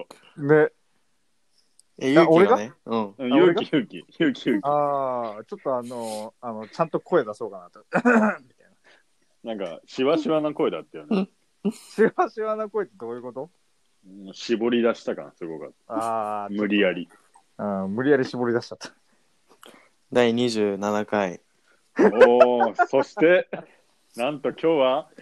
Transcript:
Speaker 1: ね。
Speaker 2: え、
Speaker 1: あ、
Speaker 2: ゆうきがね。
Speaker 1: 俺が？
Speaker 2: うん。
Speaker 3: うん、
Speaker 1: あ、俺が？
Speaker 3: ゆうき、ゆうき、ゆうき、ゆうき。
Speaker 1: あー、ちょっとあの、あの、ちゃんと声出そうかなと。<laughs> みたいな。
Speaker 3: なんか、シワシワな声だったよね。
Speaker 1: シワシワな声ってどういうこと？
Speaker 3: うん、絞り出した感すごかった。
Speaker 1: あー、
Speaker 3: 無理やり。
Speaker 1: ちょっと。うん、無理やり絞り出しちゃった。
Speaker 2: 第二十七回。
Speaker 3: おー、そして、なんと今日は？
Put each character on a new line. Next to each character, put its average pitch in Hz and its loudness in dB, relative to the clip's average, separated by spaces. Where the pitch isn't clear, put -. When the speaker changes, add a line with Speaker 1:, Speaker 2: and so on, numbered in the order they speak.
Speaker 1:
ね。 151 4
Speaker 2:
え、 135 2
Speaker 1:
あ、 165 8
Speaker 2:
ゆ - 10
う 160 4
き 175 6
が 233 4
ね。 110 -6
Speaker 1:
俺 113 -2
が？ - -
Speaker 2:
う - -
ん。 104 -4
Speaker 3:
う 131 -6
ん、 123 0
Speaker 1:
あ、 - 4
俺 175 6
が？ 175 -2
Speaker 3:
ゆ 180 -4
う - -
き、 - -14
ゆ 156 2
う 104 -6
き、 - -18
ゆ 165 2
う 123 -2
き、 - -6
ゆ 131 2
う 147 -2
き。 143 -6
Speaker 1:
あ 135 -2
ー、 - -14
ち - -16
ょ 196 -14
っ - -16
と 135 -4
あ 123 -4
の、 113 -10
あ 120 -12
の、 107 -12
ち - -12
ゃ 165 0
ん 156 -14
と 160 -4
声 165 0
出 107 -8
そ 120 -10
う 98 -10
か 95 -16
な 87 -20
と。 - -20
<laughs> - -20
み - 0
た 240 2
い 240 6
な。 117 -8
Speaker 3:
な - -
ん 104 -10
か、 90 -10
シ - -6
ワ 147 2
シ 311 -4
ワ 156 0
な 151 -6
声 127 0
だ 82 -8
っ - -16
た - -20
よ 151 -16
ね。 190 -2
Speaker 1:
シ - -2
ワ - -2
シ 220 -10
ワ 214 -4
な 214 -8
声 208 -6
っ - -20
て - -20
ど 117 -12
う - -8
い 123 -10
う - -18
こ 123 -14
と？ 135 -12
Speaker 3:
う 95 -20
ん、 - -16
絞 117 -2
り 120 2
出 113 2
し - -16
た 110 -6
感 71 -16
す 87 -12
ご 78 -12
か 71 -14
っ 64 -18
た。 110 -6
Speaker 1:
あ 101 -10
ー、 101 -8
Speaker 3:
無 104 -2
理 101 0
や 92 2
り。 87 -8
Speaker 1:
ち - -20
ょ - -20
っ - -20
と。 110 -10
う 98 -6
ん、 98 -6
無 127 -4
理 143 2
や 139 4
り 127 0
絞 123 -6
り 117 0
出 117 -2
し - -16
ち - -16
ゃ - -20
っ - -20
た。 - -18
Speaker 2:
第 120 4
二 123 0
十 104 -2
七 104 -2
回。 98 -2
Speaker 3:
お 170 4
ー、 202 4
そ 135 2
し - -6
て、 175 4
な 123 -4
ん 147 -10
と 127 -2
今 - -12
日 160 0
は？ 139 2